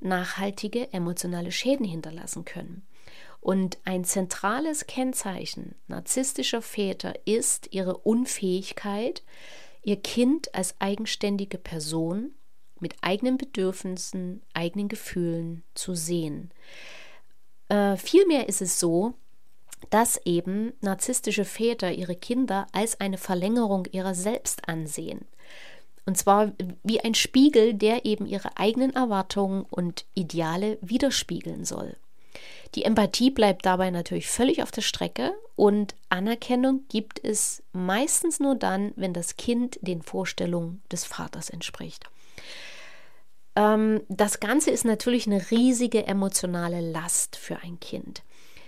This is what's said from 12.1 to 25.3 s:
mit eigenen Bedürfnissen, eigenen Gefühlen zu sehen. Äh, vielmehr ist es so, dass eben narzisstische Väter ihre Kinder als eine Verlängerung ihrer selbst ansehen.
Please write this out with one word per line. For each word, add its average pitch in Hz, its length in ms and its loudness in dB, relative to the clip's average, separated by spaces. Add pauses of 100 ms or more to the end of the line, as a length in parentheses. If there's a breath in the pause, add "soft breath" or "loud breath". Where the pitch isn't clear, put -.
mit 175 220 -6
eigenen 247 360 2
Bedürfnissen, 185 1040 -4 (120)
eigenen 175 360 -2
Gefühlen 170 760 -4 (100)
zu - 220 -6
sehen. 165 560 -2 (1160 loud breath)
Äh, 202 280 4
vielmehr 320 520 6
ist 185 120 -2
es 180 180 0
so, 175 340 2 (760)
dass 226 360 4
eben 185 560 0
narzisstische 202 640 0
Väter 220 460 0
ihre 175 240 -4
Kinder 214 560 0
als 220 280 0
eine 196 180 0
Verlängerung 196 720 2
ihrer 190 240 -2
selbst 202 520 -2
ansehen. 160 580 -4 (800 loud breath)